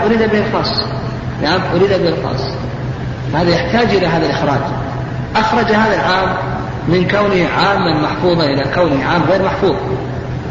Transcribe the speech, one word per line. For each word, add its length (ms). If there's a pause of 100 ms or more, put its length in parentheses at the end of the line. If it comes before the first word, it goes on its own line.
أريد 120
به 300
الخاص. 340 (600)
نعم، 180 (140)
أريد 160
به 180
الخاص. 320 (960)
هذا 160
يحتاج 440
إلى 120
هذا 200
الإخراج. 340 (760)
أخرج 360
هذا 220
العام 340 (600)
من 200
كونه 400 (100)
عاما 440
محفوظا 420
إلى 200 (100)
كونه 300
عام 260
غير 120
محفوظ. 340 (760)